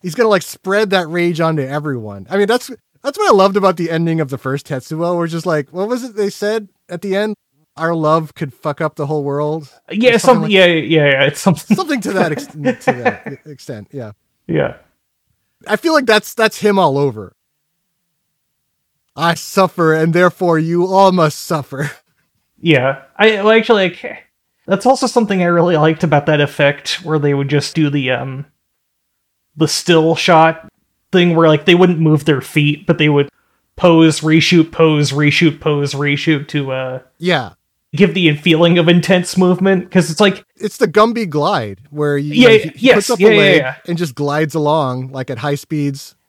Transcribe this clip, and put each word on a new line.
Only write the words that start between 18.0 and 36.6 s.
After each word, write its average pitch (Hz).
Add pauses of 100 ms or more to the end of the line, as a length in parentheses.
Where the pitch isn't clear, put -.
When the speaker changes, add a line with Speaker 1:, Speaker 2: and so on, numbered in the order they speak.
Speaker 1:
"I 165
suffer, 170
and 160
therefore 175
you 170
all 190
must 165
suffer." 143
<laughs> - (640)
Speaker 2:
Yeah. 135 (160)
I, 208
well, 214
actually, 220
like, - (440)
that's 196
also 254
something 208
I 175
really 175
liked 156
about 147
that 151
effect, -
where 156
they 143
would 139
just 147
do 151
the, 135
um, 131 (1120)
the 156
still 160
shot 165 (400)
thing 175
where, 165
like, 151
they 175
wouldn't 180
move 156
their 143
feet, 147
but 165
they 151
would 143 (480)
pose, 165
reshoot, 160
pose, 151
reshoot, 147
pose, 143
reshoot 143
to, 139